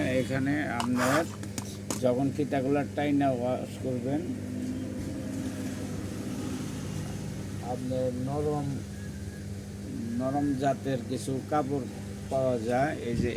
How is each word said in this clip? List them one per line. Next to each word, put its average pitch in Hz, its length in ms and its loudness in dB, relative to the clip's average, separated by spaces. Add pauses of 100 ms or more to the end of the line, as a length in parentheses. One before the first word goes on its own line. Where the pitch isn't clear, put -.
(140)
এখানে 131 400 2 (200)
আপনার 123 480 4 (800)
যখন 127 320 4
ফিতাগুলা 143 480 2 (120)
টাইনা 143 360 4
ওয়াশ 123 420 0 (100)
করবেন, 127 400 0 (3500)
আপনার 127 380 2 (180)
নরম, 147 420 0 (1500)
নরম 135 280 2 (140)
জাতের 135 480 2
কিছু 131 240 -2 (160)
কাপড় 139 380 2 (440)
পাওয়া 131 260 4 (100)
যায়। 127 260 4 (140)
এই 117 100 0
যে, 120 220 4